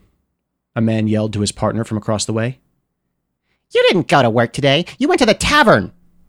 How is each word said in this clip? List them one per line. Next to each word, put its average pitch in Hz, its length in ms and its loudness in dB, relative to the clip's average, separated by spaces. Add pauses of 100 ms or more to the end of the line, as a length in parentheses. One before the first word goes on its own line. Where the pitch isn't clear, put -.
(720)
a 120 80 -4
man 110 260 0
yelled 107 260 -2
to 101 80 -2
his 101 100 -2
partner 110 320 -4
from 110 140 -6
across 104 260 -4
the 110 100 -6
way. 117 260 -6 (1120)
"You 494 140 2
didn't 202 200 0
go 147 140 4
to 117 80 2
work 117 240 0
today. 143 320 0 (120)
You 277 120 -2
went 349 100 0
to 247 60 4
the 214 80 2
tavern," 214 580 2 (380)